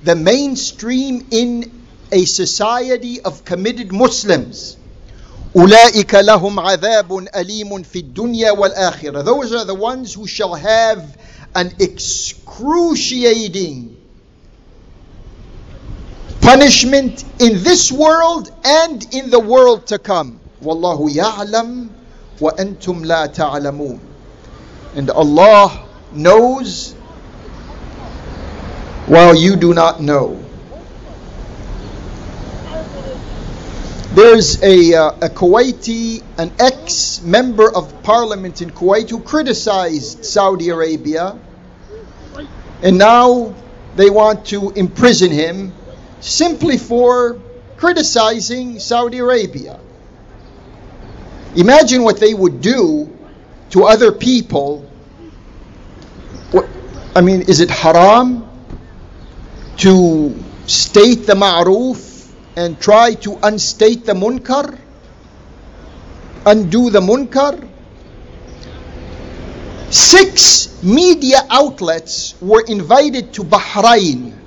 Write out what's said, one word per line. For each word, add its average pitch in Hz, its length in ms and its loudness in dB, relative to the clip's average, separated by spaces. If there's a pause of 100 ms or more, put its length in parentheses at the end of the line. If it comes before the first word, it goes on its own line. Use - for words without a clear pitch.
The 165 120 2
mainstream 254 1120 -4
in 240 400 -4 (400)
a 185 140 2
society 240 960 -4
of - 240 -10
committed 196 480 -8
Muslims. 202 880 -4 (760)
أُولَئِكَ 202 720 6
لَهُمْ 202 340 2
عَذَابٌ 190 760 -2
أَلِيمٌ 202 520 -10
فِي 180 140 -12 (120)
الدُّنْيَا 220 440 -2
وَالْآخِرَةِ. 185 680 -4
Those 240 280 -2
are 226 140 -6
the 190 80 -8
ones 233 400 -8
who 202 120 -16
shall 185 280 -8
have 208 640 -2 (360)
an 180 260 -4
excruciating 220 2250 -4 (2500)
punishment 262 840 2 (160)
in 220 220 2
this 339 300 0
world 320 580 0 (140)
and 294 480 0
in 262 160 -8
the 240 120 4
world 240 480 2
to 208 100 -6
come. 156 420 -6 (220)
وَاللَّهُ 160 480 -4
يَعْلَمُ 220 800 -6 (480)
وَأَنْتُمْ 175 680 -6
لَا 160 240 -2
تَعْلَمُونَ. 143 720 -8 (960)
And 139 140 -4
Allah 170 720 4 (280)
knows 220 840 2 (2000)
while 165 280 8
you 175 220 4
do 170 180 2
not 165 260 0
know. 143 380 -2 (3750)
There's 220 480 6
a, 180 320 6
uh, 156 160 2 (120)
a 165 60 -2
Kuwaiti, 226 920 -2 (160)
an 170 200 -6
ex-member 220 1160 0
of 160 280 -8
parliament 208 600 -2
in 170 80 -12
Kuwait 196 400 0
who 233 100 -10
criticized 196 1040 -4
Saudi 190 460 -2
Arabia, 160 640 -6 (1500)
and 185 160 4
now 240 540 4 (420)
they 196 160 6
want 214 360 2
to 202 240 -6
imprison 190 600 2
him 175 440 -6 (460)
simply 311 580 -2
for 240 600 0 (380)
criticizing 240 1040 -2
Saudi 240 380 -4
Arabia. 233 600 -4 (1800)
Imagine 247 480 4
what 214 160 2
they 214 160 2
would 175 260 0
do 180 480 0 (640)
to - 140 4
other 220 260 6
people. 156 760 -2 (1700)
What, - 160 2 (480)
I 185 60 4
mean, 185 220 2
is 151 180 2
it 170 100 2
haram 220 760 4 (1300)
to 170 560 2 (320)
state 226 600 2
the 208 80 4
ma'roof 196 960 -2 (240)
and 170 240 -6
try 226 340 4
to 202 280 -12
unstate 214 640 0
the 208 100 -2
munkar? 254 640 -4 (1700)
Undo 214 460 2
the 202 100 4
munkar? 269 640 -2 (2250)
Six - 920 2
media 262 680 2
outlets 202 920 -2
were 214 260 2
invited 233 680 2
to 208 100 -8
Bahrain. 180 920 0 (120)